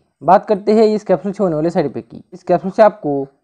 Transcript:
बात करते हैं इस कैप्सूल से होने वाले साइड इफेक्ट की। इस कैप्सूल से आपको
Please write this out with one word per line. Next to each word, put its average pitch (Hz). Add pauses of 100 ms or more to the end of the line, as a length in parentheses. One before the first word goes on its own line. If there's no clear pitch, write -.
(240)
बात 190
करते 208
हैं 214
इस 214
कैप्सूल 196
से 202
होने 170
वाले 156
साइड 175
इफेक्ट -
की। - (100)
इस 180
कैप्सूल 180
से 220
आपको 147 (180)